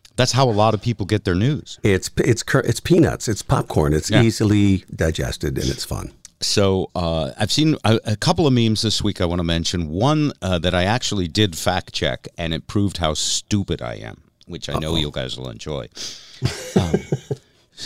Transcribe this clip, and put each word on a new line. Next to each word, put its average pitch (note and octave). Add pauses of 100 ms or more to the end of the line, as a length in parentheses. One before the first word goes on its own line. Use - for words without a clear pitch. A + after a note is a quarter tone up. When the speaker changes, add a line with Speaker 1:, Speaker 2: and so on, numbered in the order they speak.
(160)
Speaker 1:
that's B2+
how C3
a -
lot G#2+
of G#2
people A#2
get G#2
their F2
news. A#2+
Speaker 2:
It's, G2
it's -
cur-, -
it's -
peanuts, C3+
it's G#2+
popcorn, F2
it's D#2
Speaker 1:
Yeah. G#2+
Speaker 2:
easily G#2 (100)
digested, D2
and B1+
it's C2
fun. - (300)
Speaker 1:
So, F#2+
uh, E2
I've G#2+
seen D#3
a, A2
a G#2+
couple F3
of C3+
memes A2+
this G#2+
week G2+
I F#2
wanna F2
mention. E2
One, C#3 (100)
uh, F#2
that F2
I F2+
actually G2+
did F#2+
fact F#2
check, - (100)
and E2
it D2+
proved G2+
how D#2
stupid -
I A#1
am, G#1+ (240)
which E2
I C#2+
know D#2
Speaker 2:
Uh-oh. -
Speaker 1:
you D2+
guys C2
will B1+
enjoy. B1+ (920)
Um, E2
<laughs> -